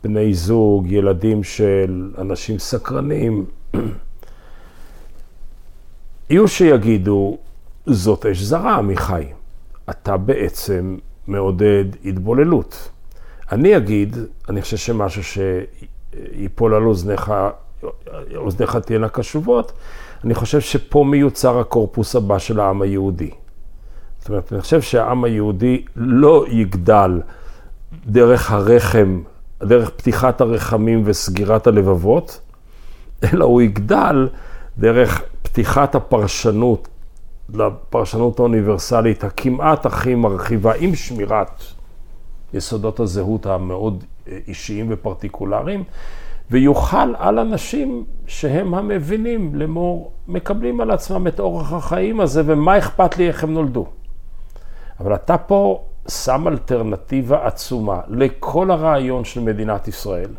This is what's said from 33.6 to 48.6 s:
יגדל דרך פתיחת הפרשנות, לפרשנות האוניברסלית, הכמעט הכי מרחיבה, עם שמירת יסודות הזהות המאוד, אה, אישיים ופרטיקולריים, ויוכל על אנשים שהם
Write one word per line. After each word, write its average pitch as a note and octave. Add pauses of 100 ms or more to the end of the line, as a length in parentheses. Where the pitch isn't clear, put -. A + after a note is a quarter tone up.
יגדל A#2 (480)
דרך A2 (200)
פתיחת -
הפרשנות, A2 (640)
לפרשנות A2+
האוניברסלית, A2+
הכמעט C3+
הכי B2+
מרחיבה, G#2+
עם F3
שמירת G#2 (880)
יסודות G#2+
הזהות G2
המאוד, F#2 (240)
אה, - (100)
אישיים G#2
ופרטיקולריים, G#2+ (680)
ויוכל C#3+
על G#3+
אנשים A#3 (220)
שהם E3+